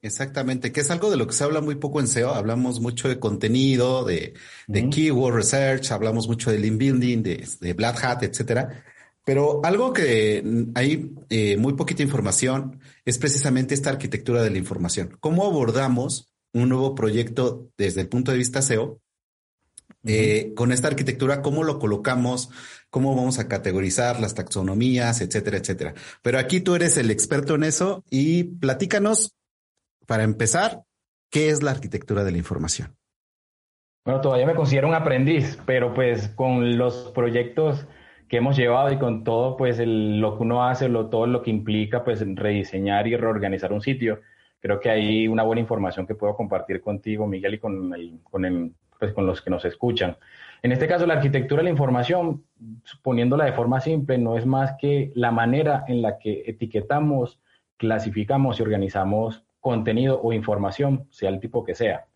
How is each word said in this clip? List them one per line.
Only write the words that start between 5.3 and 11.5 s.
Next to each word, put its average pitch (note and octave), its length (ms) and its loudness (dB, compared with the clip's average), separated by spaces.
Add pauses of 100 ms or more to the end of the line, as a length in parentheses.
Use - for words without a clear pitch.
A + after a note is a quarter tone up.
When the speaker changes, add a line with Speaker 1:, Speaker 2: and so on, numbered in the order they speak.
Speaker 1:
research, C3+ 580 2
hablamos A2 360 -2
mucho A#2 220 -2
de G#2+ 80 2
link A2 200 0
building, B2 440 2
de, F#2 240 -4 (140)
de F2+ 120 -4
Black A#2 320 -2
Hat, B2+ 180 0
etcétera. - 600 -4 (440)
Pero D3 380 2
algo A3+ 300 2
que, A2 500 2
mm, A#2 300 -2
hay, C#3+ 360 0 (200)
eh, G#2 260 2